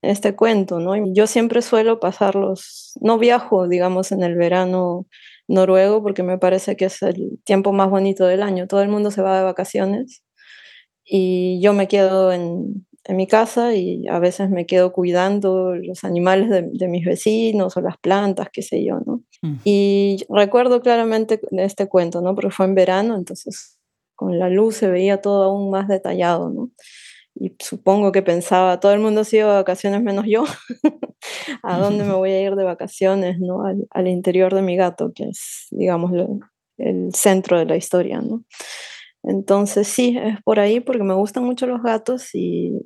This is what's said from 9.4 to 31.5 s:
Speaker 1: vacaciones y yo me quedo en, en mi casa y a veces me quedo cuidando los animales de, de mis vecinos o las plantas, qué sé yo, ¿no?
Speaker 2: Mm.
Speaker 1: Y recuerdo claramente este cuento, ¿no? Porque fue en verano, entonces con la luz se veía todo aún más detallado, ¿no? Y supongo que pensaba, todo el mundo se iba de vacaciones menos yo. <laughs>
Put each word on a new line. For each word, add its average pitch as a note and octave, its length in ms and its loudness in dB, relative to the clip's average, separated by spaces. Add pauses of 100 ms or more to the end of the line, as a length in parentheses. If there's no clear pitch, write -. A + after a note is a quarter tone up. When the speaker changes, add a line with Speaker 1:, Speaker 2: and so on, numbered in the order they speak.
Speaker 1:
vacaciones G3 800 -4 (800)
y F#3 580 0
yo G3+ 120 6
me G3 160 2
quedo F#3+ 420 4
en, F3+ 540 -6 (180)
en F#3+ 140 -4
mi F#3+ 100 0
casa A#3 480 2
y F3+ 320 -4
a F3 120 -2
veces F3+ 300 0
me F3 160 -2
quedo F3+ 280 2
cuidando F#3 840 0
los F3 280 -10
animales F#3 460 2
de, F3+ 220 0
de F#3 160 -4
mis F3 180 -2
vecinos G#3+ 720 0
o F3+ 60 -2
las F3+ 160 -6
plantas, F#3+ 560 -2
qué - 80 -10
sé - 240 -4
yo, - 200 -4
¿no? - 160 -6 (200)
Speaker 2:
Mm. D3+ 220 -4
Speaker 1:
Y G3+ 680 2
recuerdo A#3+ 520 2
claramente A3+ 600 0 (100)
este G3 360 -2
cuento, F3 340 0
¿no? F#3 140 0
Porque G3+ 160 -4
fue F#3+ 160 0
en F#3+ 80 2
verano, F#3+ 400 2
entonces - 640 -12 (380)
con F3+ 220 -4
la F3+ 120 0
luz G#3+ 260 2
se G#3+ 140 0
veía F#3+ 320 2
todo G3+ 220 2
aún G3 280 0
más G3 160 -2
detallado, F3+ 640 0
¿no? - 180 -8 (720)
Y F#3 180 -8
supongo G3 520 0
que F#3+ 100 2
pensaba, F3+ 600 2
todo G3 100 4
el G#3 80 4
mundo G#3+ 240 0
se A3 140 0
iba G#3+ 100 4
de G3+ 80 4
vacaciones G3 480 0
menos G3+ 240 -4
yo. A3 160 2
<laughs> - 1200 -6